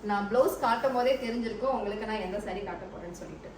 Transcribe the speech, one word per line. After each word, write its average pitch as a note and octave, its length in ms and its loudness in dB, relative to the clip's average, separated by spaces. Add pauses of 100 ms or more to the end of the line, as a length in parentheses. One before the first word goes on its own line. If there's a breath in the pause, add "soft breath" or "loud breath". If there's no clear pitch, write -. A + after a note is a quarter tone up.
நான் G3+ 240 2
பிளவுஸ் B3+ 340 4
காட்டும் B3+ 360 4
போதே B3 180 6
தெரிஞ்சிருக்கும் A#3 600 -2
உங்களுக்கு G#3+ 340 -4
நான் G3+ 160 -2
எந்த F#3+ 140 -4
saree G3+ 260 -6
காட்ட F#3 200 -8
போறேன்னு F3 360 -12
சொல்லிட்டு. D3+ 360 -12